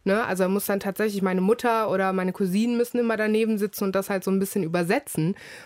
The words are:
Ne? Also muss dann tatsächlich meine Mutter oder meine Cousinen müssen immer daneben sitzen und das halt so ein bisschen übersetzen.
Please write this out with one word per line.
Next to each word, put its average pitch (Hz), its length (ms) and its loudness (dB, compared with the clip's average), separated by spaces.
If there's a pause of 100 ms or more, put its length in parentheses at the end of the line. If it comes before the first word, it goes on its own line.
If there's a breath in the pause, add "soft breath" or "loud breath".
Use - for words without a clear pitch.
Ne? 196 160 2
Also 185 280 0
muss 196 160 0
dann 196 140 0
tatsächlich 202 420 -2
meine 185 180 2
Mutter 226 500 2
oder 190 220 0
meine 185 220 -2
Cousinen 208 420 0
müssen 240 220 0
immer 233 180 2
daneben 214 400 2
sitzen 202 280 -2
und 190 100 0
das 196 160 -2
halt 190 120 -2
so - 80 -2
ein 190 80 2
bisschen 196 240 0
übersetzen. 175 720 0 (320 loud breath)